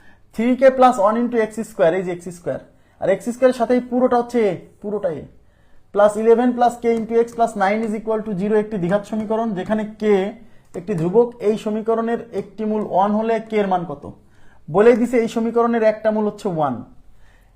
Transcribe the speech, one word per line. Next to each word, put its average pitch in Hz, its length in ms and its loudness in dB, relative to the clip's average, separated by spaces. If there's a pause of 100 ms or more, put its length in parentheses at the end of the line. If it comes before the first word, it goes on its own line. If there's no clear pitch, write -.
(340)
থ্রি 247 220 0
কে 262 140 6
plus 254 260 6 (140)
one 226 120 0
into 240 160 -2
এক্স 220 200 -2 (120)
স্কয়ার, 170 240 2
এই 190 100 -2
যে 175 80 -4
এক্স 175 180 -10
স্কয়ার, 160 300 -8 (400)
আর - 100 -2
এক্স 190 200 0
স্কয়ার 254 220 2
এর 247 60 -4
সাথেই 247 220 0
পুরোটা 247 380 0
হচ্ছে 240 320 0
এ, - 180 -6 (140)
পুরোটা 202 280 -6
এ, 139 160 -8 (680)
plus 208 180 6 (120)
eleven 233 340 4
plus 240 240 2
k - 20 -6 (140)
into 220 160 -6 (120)
x - 20 -8 (100)
plus 226 140 2 (120)
nine 208 240 0
is 208 120 -4
equal 220 280 -4
to 220 40 -4 (100)
zero 214 140 0
একটি 214 220 -2
দ্বিঘাত 185 280 0
সমীকরণ, 220 500 -4
যেখানে 208 440 -4
কে 208 340 2 (420)
একটি 185 180 -6
ধ্রুবক। 180 340 2 (120)
এই 208 180 0
সমীকরণের 226 600 -2 (140)
একটি 202 320 -8
মূল 214 240 -2
ওয়ান 196 220 2
হলে 226 280 0
কে 220 180 -6
এর 202 100 0
মান 180 180 -2
কত? 143 260 -12 (600)
বলেই 220 240 6
দিছে 240 220 0
এই 226 100 2
সমীকরণের 233 560 0
একটা 214 280 0
মূল 214 140 0
হচ্ছে 208 240 -6
ওয়ান। 143 340 -2 (720)